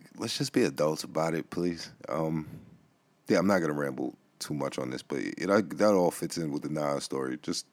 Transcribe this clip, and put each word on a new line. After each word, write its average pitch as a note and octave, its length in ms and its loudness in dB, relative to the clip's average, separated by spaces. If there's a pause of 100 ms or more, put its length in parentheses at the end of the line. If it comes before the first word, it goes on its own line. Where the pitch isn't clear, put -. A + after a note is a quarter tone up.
(180)
let's - 200 -4
just C#3 160 -4
be B2+ 100 4
adults D2+ 400 2
about E2 300 0
it, E2 160 -4
please. E2+ 420 -4 (160)
Um, D#2+ 400 -2 (800)
yeah, G2 120 4
I'm F2+ 80 4
not F#2 120 4
gonna D#2 140 0
ramble C2 420 -4 (240)
too - 140 -6
much C#2 260 -4
on C2 120 -4
this, C2 100 -6
but C#2+ 180 -6
it, F#2 580 2
that G#2 160 6
all F2+ 180 6
fits - 260 -4
in D#2+ 140 -2
with C#2+ 100 -2
the C#2+ 80 -6
Nas D2 340 -2
story, C2 380 -4
just - 320 -6